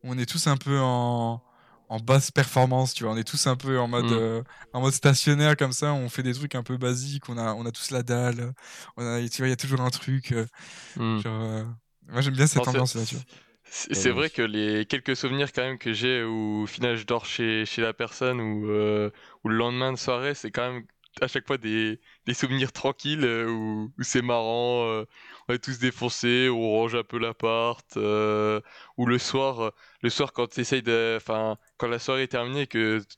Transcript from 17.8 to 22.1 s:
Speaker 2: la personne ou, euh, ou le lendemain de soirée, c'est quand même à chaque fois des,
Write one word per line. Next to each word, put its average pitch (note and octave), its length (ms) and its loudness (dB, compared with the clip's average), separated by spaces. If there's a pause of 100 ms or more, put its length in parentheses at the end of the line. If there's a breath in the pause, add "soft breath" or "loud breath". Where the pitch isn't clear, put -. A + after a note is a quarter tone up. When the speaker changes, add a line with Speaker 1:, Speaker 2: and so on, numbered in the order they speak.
Speaker 2:
la A2+ 140 2
personne B2 460 -2
ou, G#2+ 280 -2
euh, G#2 420 2 (340 loud breath)
ou A2+ 40 0
le A2 80 2
lendemain B2 360 0
de B2 60 -6
soirée, C3 360 -2
c'est A2 160 -10
quand B2 220 -2
même A#2+ 100 -8 (380)
à C3 60 0
chaque B2+ 180 -4
fois C#3 140 -2
des, A2 420 -2 (260 soft breath)